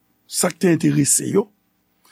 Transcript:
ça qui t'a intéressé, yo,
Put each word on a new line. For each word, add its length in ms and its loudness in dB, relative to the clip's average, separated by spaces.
ça 220 -4
qui 100 -12
t'a 100 2
intéressé, 600 0
yo, 220 -2